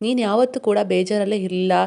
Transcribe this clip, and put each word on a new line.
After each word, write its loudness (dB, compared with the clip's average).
ನೀನ್ 0
ಯಾವತ್ತೂ 0
ಕೂಡ 0
ಬೇಜಾರಲ್ಲೇ 0
ಇರ್ಲಿಲ್ಲ. -2